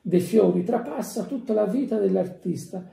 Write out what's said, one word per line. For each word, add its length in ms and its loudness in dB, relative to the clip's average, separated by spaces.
dei 200 2
fiori 420 4
trapassa 640 -4
tutta 280 -6
la 120 2
vita 340 0
dell'artista, 960 -2